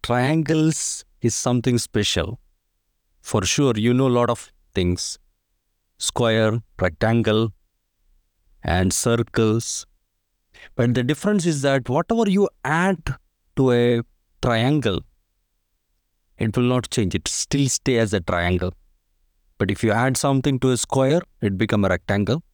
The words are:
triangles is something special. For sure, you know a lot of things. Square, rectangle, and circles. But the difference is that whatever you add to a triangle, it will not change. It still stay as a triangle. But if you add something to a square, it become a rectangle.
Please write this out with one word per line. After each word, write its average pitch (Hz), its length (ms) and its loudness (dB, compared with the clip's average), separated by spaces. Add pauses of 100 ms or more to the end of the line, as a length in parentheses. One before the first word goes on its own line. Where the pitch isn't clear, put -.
triangles 156 1000 0 (160)
is 117 140 0
something 123 420 0
special. - 640 -2 (800)
For 104 240 -2
sure, 135 320 2
you 113 160 2
know 131 140 2
a 123 140 2
lot 120 100 2
of - 200 -6 (240)
things. 90 440 -2 (800)
Square, 113 640 0 (180)
rectangle, 110 720 0 (1080)
and 92 280 0
circles. 117 920 -2 (920)
But 120 180 2
the 123 80 0
difference 165 420 0
is 156 160 0
that 135 300 0
whatever 202 400 0
you 196 180 2 (160)
add 170 520 0 (400)
to 131 160 4
a 120 280 2 (400)
triangle, 120 640 0 (1300)
it 110 180 -2
will 123 180 2
not 127 140 -2
change. 98 260 -2
It - 140 -4
still - 400 -2
stay 123 300 -2
as 107 160 0
a 98 60 0
triangle. 90 520 -2 (840)
But 104 120 0
if 104 140 -4
you 110 80 4
add 123 240 2
something 135 440 0
to 131 100 2
a 123 80 0
square, 135 420 0 (220)
it 98 160 -2
become 104 260 0
a 95 40 2
rectangle. 101 540 -2 (120)